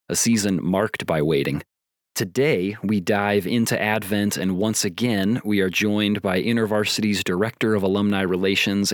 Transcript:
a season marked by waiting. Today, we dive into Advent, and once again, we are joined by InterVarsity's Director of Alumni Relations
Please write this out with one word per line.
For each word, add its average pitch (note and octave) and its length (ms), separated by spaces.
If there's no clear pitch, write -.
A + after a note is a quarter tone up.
a - 80
season G2+ 480
marked F#2+ 420
by D#2+ 160
waiting. D2 420
Today, G#2 680
we G2+ 180
dive G2+ 460
into A#2 340
Advent, G#2 560
and F#2+ 180
once G#2 300
again, G#2+ 580
we G#2 180
are F#2+ 100
joined G#2 500
by F#2 180
InterVarsity's G#2+ 840
Director A2 500
of G2+ 80
Alumni G2 400
Relations F#2+ 720